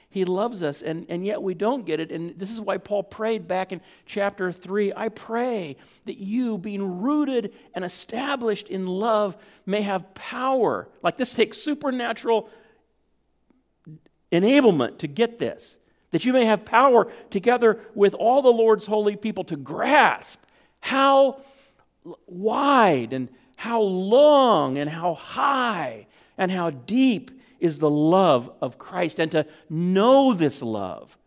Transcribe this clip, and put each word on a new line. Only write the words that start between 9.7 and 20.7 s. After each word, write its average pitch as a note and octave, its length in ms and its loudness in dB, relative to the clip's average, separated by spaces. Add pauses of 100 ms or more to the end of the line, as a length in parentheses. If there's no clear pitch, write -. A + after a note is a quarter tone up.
have F#3+ 320 -4
power." B3 720 -2 (140)
Like, E3+ 160 -2
this - 160 -4
takes - 240 0
supernatural A#3+ 920 -2 (1800)
enablement F#3+ 680 4
to E3 80 -8
get A#3 320 -4
this. - 380 -8 (340)
"That E3 120 -2
you B3+ 100 0
may B3+ 120 4
have G#3+ 180 2
power A#3+ 480 4 (180)
together A3+ 520 2 (140)
with G3+ 180 4
all B3+ 280 2
the C4 80 6
Lord's A3+ 360 4
holy G#3 300 -2
people F#3+ 300 -6
to D#3+ 120 -8
grasp E3 840 0 (380)